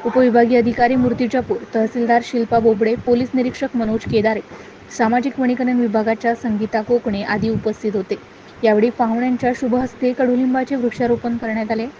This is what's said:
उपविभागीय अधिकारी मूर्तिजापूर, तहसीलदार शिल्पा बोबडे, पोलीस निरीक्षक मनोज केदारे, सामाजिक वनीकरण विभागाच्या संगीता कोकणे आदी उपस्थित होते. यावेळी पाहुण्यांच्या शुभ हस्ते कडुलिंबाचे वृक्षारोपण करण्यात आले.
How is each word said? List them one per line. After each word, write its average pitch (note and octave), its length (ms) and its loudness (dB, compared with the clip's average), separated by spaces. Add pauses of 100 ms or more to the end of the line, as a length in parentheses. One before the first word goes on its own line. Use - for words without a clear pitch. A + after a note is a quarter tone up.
उपविभागीय A#3+ 520 4
अधिकारी A#3+ 360 2
मूर्तिजापूर, B3 600 0 (180)
तहसीलदार A#3 500 2
शिल्पा A#3 340 0
बोबडे, A3+ 360 2
पोलीस B3 400 0
निरीक्षक B3+ 400 -2
मनोज A3+ 260 -2
केदारे, A3 400 0 (580)
सामाजिक B3 420 0
वनीकरण B3 400 2
विभागाच्या A3+ 540 0
संगीता A3 480 -2
कोकणे A3+ 400 -2
आदी G#3 260 -2
उपस्थित G#3+ 460 -4
होते. F#3+ 200 -4 (500)
यावेळी A3 260 4
पाहुण्यांच्या A#3+ 680 -2
शुभ B3 180 -2
हस्ते B3+ 380 -2
कडुलिंबाचे B3+ 640 0
वृक्षारोपण A#3+ 600 -2
करण्यात A3 340 -4
आले. A3+ 160 -2 (140)